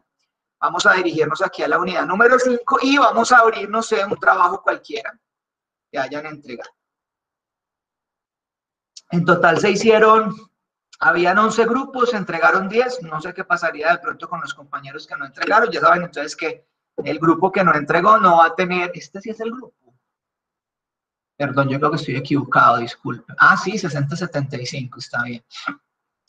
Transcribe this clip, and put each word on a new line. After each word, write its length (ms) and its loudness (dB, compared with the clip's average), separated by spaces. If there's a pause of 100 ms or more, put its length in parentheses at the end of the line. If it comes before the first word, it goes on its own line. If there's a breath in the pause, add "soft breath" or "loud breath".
(600)
Vamos 240 -2
a 80 6
dirigirnos 480 -2
aquí 220 -4
a 60 -2
la 100 0
unidad 260 -4
número 340 2
cinco 440 0
y 160 2
vamos 340 2
a 60 8
abrirnos 540 0
en 180 -2
un 100 -6
trabajo 420 2
cualquiera 560 -6 (720)
que 80 -6
hayan 280 -6
entregado. 440 -16 (2500)
En 140 0
total 340 4
se 120 2
hicieron, 640 4 (640)
habían 380 2
once 300 2
grupos, 440 -2
se 60 -4
entregaron 540 0
diez, 320 -2
no 180 -10
sé 140 -12
qué 100 -10
pasaría 480 -2
de 60 0
pronto 320 -12
con 100 -8
los 140 -12
compañeros 520 -16
que 80 -14
no 120 -12
entregaron, 440 0
ya 100 -6
saben 240 4
entonces 300 -10
que 320 -8 (380)
el 140 -4
grupo 340 2
que 100 0
no 120 4
entregó 440 2
no 200 4
va 80 6
a 80 -4
tener... 400 -2
Este 260 -16
sí 80 -14
es 120 -14
el 120 -8
grupo. 420 -20 (1400)
Perdón, 320 -2
yo 100 -2
creo 120 0
que 80 -4
estoy 180 -6
equivocado, 640 2
disculpe. 600 -10
Ah, 200 4
sí, 180 -6
sesenta 400 -4
setenta 400 -6
y 80 -10
cinco, 360 -12
está 220 -8
bien. 220 -10 (840 loud breath)